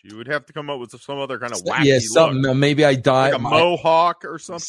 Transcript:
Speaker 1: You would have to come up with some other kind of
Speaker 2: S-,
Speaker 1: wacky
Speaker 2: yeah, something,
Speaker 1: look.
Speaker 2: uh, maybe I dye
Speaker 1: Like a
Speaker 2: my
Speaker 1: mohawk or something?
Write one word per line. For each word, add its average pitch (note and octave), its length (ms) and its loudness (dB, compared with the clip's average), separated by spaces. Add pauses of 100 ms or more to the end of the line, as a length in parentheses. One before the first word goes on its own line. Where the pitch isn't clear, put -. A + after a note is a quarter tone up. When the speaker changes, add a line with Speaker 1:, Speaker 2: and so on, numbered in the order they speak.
Speaker 1:
You G2+ 140 -18
would A#2 100 -14
have C#3+ 200 -6
to - 60 -20
come D3 180 -12
up C#3 100 -8
with A#2+ 100 -14 (100)
some C#3 180 -12
other C3 200 -8
kind A#2+ 140 -8
of G#2 60 -6
Speaker 2:
S-, F2+ 120 -8
Speaker 1:
wacky C3 140 0
Speaker 2:
yeah, C3+ 160 6
something, C3 420 2
Speaker 1:
look. C3+ 80 0
Speaker 2:
uh, C3 40 0
maybe C#3+ 300 2
I C#3 120 4
dye C3 340 2
Speaker 1:
Like C#3+ 40 0
a C3+ 40 -2
Speaker 2:
my A#2+ 120 -6
Speaker 1:
mohawk E3 760 2
or D3+ 160 -12
something? F3 180 -14 (100)